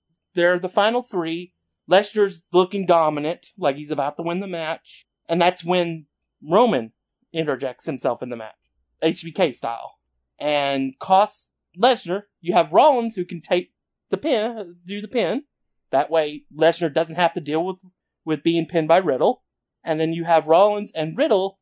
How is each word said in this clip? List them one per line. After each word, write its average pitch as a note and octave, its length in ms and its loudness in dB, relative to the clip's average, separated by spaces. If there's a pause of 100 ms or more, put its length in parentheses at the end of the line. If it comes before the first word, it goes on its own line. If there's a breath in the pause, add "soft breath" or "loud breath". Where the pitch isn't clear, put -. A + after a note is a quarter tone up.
(340)
they're F3 260 2
the F3+ 100 -8
final A3+ 340 0
three. F3 500 -6 (360)
Lesnar's G3+ 540 2 (100)
looking F#3 320 2
dominant, D#3 640 2 (100)
like D3 180 0
he's D3 160 -10
about C#3+ 260 -4
to E3+ 60 -8
win E3+ 160 -4
the G3+ 80 -8
match. E3 580 -10 (220)
And E3+ 140 0
that's F3+ 220 0
when E3+ 420 -2 (360)
Roman D#3 520 2 (400)
interjects C3+ 520 -6
himself B2+ 360 -4
in B2+ 80 -10
the A#2+ 60 -10
match, A2 200 -14 (460)
H E3 220 -2
B E3 80 -12
K E3 200 0
style, A#2 440 -10 (440)
and C#3 600 -2
costs G3 500 0 (280)
Lesnar. G3+ 460 0 (160)
You E3+ 140 -6
have D#3+ 180 2
Rollins A#3+ 440 4
who F3+ 100 -6
can E3+ 160 -12
take - 320 -4 (360)
the - 80 -4
pin, A3 680 -4
do G3+ 160 -10
the G#3 60 -12
pin. A3+ 360 -2 (460)
That C#3+ 220 0
way D3+ 320 -2 (120)
Lesnar D#3+ 380 2
doesn't D#3+ 220 -2
have F3 180 0
to E3+ 80 -8
deal D3+ 240 -4
with, F#3+ 140 -8 (440)
with D#3 200 -4
being E3+ 240 0
pinned D#3+ 200 0
by E3 100 6
Riddle. F3 460 0 (400)
And D#3+ 160 -2
then D#3+ 140 0
you E3+ 100 -6
have D#3+ 240 2
Rollins G#3 460 4
and D#3+ 240 -6
Riddle G3+ 440 0